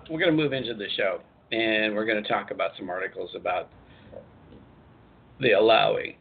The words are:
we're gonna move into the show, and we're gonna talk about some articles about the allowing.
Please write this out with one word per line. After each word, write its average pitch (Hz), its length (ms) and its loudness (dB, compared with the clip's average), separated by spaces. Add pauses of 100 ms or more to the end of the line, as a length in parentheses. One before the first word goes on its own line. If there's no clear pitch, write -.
we're 160 100 -4
gonna 175 120 4
move 151 220 2
into 120 200 -4
the 104 220 -8
show, 95 260 -2 (300)
and 107 440 0
we're 107 100 -2
gonna 107 220 0
talk 104 240 -2
about 95 260 -2
some 98 120 -10
articles 92 460 -6
about 90 340 -4 (1700)
the 127 120 4
allowing. - 680 4